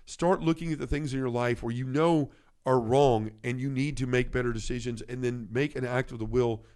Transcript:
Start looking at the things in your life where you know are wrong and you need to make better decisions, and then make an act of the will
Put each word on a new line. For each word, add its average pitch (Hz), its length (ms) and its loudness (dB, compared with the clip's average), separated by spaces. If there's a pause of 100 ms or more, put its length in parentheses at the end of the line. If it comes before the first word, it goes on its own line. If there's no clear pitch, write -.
Start - 360 0
looking 160 300 0
at 147 80 -2
the 139 80 -6
things 143 260 -4
in 135 60 -2
your 131 100 -2
life 120 320 0
where 117 100 -4
you 123 140 -4
know 151 460 2 (340)
are 131 140 4
wrong 117 500 4 (140)
and 123 160 -4
you 135 100 -2
need 139 280 -2
to 127 100 -2
make 127 240 2
better 123 200 0
decisions, 117 520 -6
and 127 200 -8
then 120 280 -4
make 143 240 0
an 127 100 -4
act 127 260 -2
of 123 60 -10
the 110 80 -6
will 117 380 0 (120)